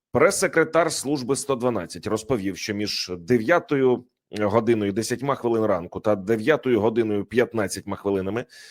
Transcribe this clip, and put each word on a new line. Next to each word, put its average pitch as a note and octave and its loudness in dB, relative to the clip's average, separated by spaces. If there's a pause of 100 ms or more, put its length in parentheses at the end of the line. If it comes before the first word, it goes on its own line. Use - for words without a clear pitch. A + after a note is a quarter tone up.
(120)
Прес-секретар E3 2
служби C3+ -2
сто C3+ -2
дванадцять G#2+ -4
розповів, G2 -2
що - -6
між G2+ -4
дев'ятою B2 2 (340)
годиною G#2 2
десятьма A#2+ -4
хвилин A2+ 0
ранку F2+ -2
та G#2+ 2
дев'ятою A2 2
годиною G#2+ 0
п'ятнадцятьма G2 -2
хвилинами G2 -2 (240)